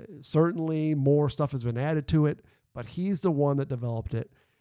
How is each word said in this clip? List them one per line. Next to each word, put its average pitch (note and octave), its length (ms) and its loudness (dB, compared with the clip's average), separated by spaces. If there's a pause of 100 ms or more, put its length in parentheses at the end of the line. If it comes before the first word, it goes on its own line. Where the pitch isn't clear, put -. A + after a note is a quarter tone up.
(220)
certainly D#3+ 760 2
more C#3+ 340 4
stuff D3 220 -2
has B2 140 -6
been A#2+ 120 -2
added D3 300 -2
to D3+ 180 4
it, D3 140 0 (340)
but B2 120 -10
he's F#3 340 -4
the F#3 120 2
one C#3+ 260 2
that C#3 100 -2
developed A#2 460 -4
it. - 180 -6 (300)